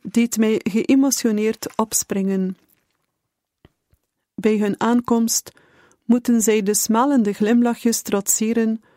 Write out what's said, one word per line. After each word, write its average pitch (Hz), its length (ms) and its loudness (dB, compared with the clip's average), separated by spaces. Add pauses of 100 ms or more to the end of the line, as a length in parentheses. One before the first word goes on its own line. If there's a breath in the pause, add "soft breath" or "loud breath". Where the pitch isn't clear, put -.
deed 233 360 -2
mij 220 260 2
geëmotioneerd 226 1120 0
opspringen. 190 800 -2 (1800)
Bij 214 220 0
hun 208 220 -2
aankomst 233 720 0 (520 soft breath)
moeten 240 380 2
zij 214 220 2
de 202 100 0
smalende 226 600 0
glimlachjes 233 680 0
trotseren 220 800 -2 (120 soft breath)